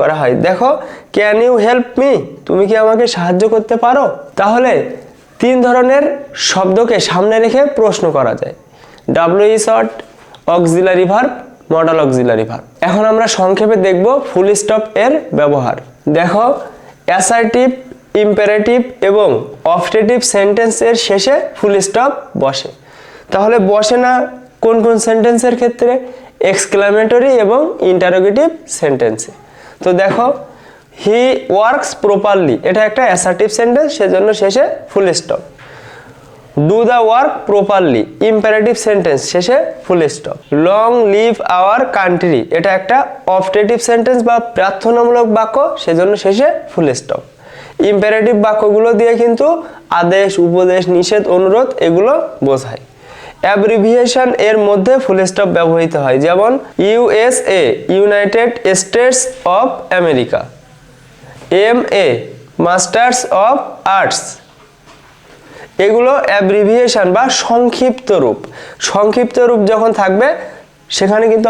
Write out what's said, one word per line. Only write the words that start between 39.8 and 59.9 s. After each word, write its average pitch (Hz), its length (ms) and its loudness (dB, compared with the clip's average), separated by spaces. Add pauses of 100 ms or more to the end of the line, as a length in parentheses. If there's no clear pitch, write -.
ফুল 180 160 0 (140)
স্টপ। - 220 -12 (300)
Long 220 280 2 (200)
live 220 240 2 (200)
our 202 220 2 (180)
country, 175 420 0 (180)
এটা 185 200 0
একটা 190 180 0 (420)
অপটেটিভ 202 400 0 (100)
সেন্টেন্স 233 300 2 (100)
বা 233 80 2 (200)
প্রার্থনামূলক 233 680 0 (120)
বাক্য, 226 180 -2 (280)
সেজন্য 175 280 2 (120)
শেষে 214 240 2 (240)
ফুল 165 140 0 (140)
স্টপ। - 220 -8 (680)
ইম্পারেটিভ 214 420 2 (120)
বাক্যগুলো 214 420 2 (120)
দিয়ে 233 120 2 (100)
কিন্তু 233 240 2 (540)
আদেশ, 190 300 2 (160)
উপদেশ, 180 360 2 (140)
নিষেধ, 190 260 2 (140)
অনুরোধ 190 320 2 (180)
এগুলো 185 260 2 (360)
বোঝায়। 131 340 -4 (640)
অ্যাব্রিভিয়েশন 226 840 2 (200)
এর 220 80 2 (120)
মধ্যে 202 260 2 (100)
ফুল 196 140 0 (120)
স্টপ 196 260 -2
ব্যবহৃত 165 380 0 (100)
হয়, 131 220 0
যেমন 190 240 2 (400)
ইউএসএ, 226 720 0 (440)
United 208 440 0 (320)
States 247 380 0 (380)
of 240 80 0 (340)